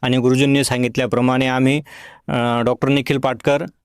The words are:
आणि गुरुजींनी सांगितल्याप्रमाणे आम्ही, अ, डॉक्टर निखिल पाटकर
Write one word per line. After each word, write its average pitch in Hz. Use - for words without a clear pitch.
आणि 127
गुरुजींनी 135
सांगितल्याप्रमाणे 127
आम्ही, 131
अ, 120
डॉक्टर 123
निखिल 139
पाटकर 135